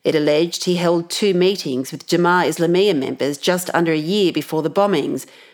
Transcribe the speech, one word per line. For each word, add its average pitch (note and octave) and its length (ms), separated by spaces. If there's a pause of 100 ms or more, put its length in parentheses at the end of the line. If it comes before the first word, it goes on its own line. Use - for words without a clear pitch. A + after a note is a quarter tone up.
it C#3+ 120
alleged D3+ 500
he F3+ 100
held F3 340
two G3+ 240
meetings F3 580
with - 160
Jemaah F3 400
Islamiyah E3+ 520
members C3 400
just F3+ 340
under E3 200
a D#3 40
year E3+ 340
before D#3 300
the D#3 80
bombings, D3+ 560 (280)